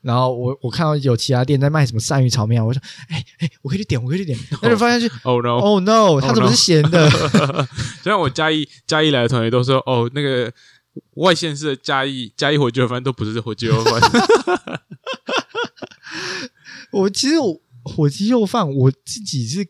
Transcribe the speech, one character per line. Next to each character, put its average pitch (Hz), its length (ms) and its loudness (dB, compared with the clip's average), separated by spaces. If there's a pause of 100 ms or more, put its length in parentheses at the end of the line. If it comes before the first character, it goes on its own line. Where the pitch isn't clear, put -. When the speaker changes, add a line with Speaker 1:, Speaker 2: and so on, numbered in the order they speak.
Speaker 1:
然 117 140 -2
后 127 200 2
我， 123 280 -4
我 120 80 -4
看 175 120 -2
到 151 120 2
有 135 200 2
其 - 160 -2
他 123 140 2
店 135 160 2
在 143 80 4
卖 156 160 2
什 120 80 -6
么 110 60 -2
鳝 139 220 0
鱼 123 80 4
炒 110 180 0
面 117 120 2
啊， 110 60 0
我 117 80 0
说 135 80 -2 (260)
：“哎， - 160 -4 (140)
哎， 165 100 -4 (140)
我 139 80 -10
可 160 60 -2
以 - 20 -4
去 208 80 -6
点， 123 180 -2
我 123 60 -6
可 151 60 -2
以 - 20 -2
去 196 80 -4
点。” 135 100 -4 (180)
Speaker 2:
<laughs> - 100 -8
Speaker 1:
那 226 60 4
就 233 60 4
发 233 140 2
现 240 100 2
去， 233 80 -2 (140)
Speaker 2:
Oh 123 220 0
no。 120 160 0
Speaker 1:
Oh 202 200 4
no， 190 120 0
Speaker 2:
Oh 202 280 4
no。 135 80 0
Speaker 1:
它 - 60 2
怎 226 80 4
么 - 80 4
是 240 60 4
咸 160 340 4
的？ 165 180 6 (460)
Speaker 2:
<laughs> - 480 -6
就 - 40 -10
像 196 140 0
我 160 80 0
嘉 156 240 -2
义， 156 160 -2 (200)
嘉 156 160 0
义 156 80 2
来 127 100 2
的 120 60 2
同 127 140 0
学 113 100 0
都 123 120 2
说 131 220 2
：“哦， 120 300 0
那 147 80 -4
个 123 280 -2 (680)
外 170 180 2
县 156 200 -6
市 147 120 -8
的 139 80 -4
嘉 135 280 -4
义， 131 320 -8
嘉 147 160 0
义 151 60 2
火 131 140 2
鸡 127 80 -4
肉 127 80 2
饭 123 160 -6
都 131 100 -4
不 117 100 -6
是 110 160 -6
火 110 140 -8
鸡 113 140 -6
肉 110 160 0
饭。” - 180 2 (680)
<laughs> - 120 -10 (2000)
Speaker 1:
我 196 160 0
其 233 220 -2
实 320 80 2
我， 208 240 -2 (220)
火 147 260 0
鸡 196 200 -2
肉 240 140 2
饭， 185 300 -2
我 135 160 4
自 - 340 -8
己 127 220 -6
是 170 240 -6